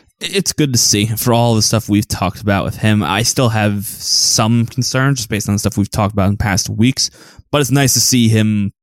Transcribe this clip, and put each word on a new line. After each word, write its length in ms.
It's 340
good 200
to 80
see 260
for 260
all 220
the 80
stuff 260
we've 200
talked 320
about 240
with 120
him. 280
I 180
still 280
have 340
some 840
concerns 520
just 100
based 200
on 60
the 60
stuff 180
we've 100
talked 240
about 160
in 100
past 300
weeks, 420
but 80
it's 100
nice 240
to 60
see 280
him 440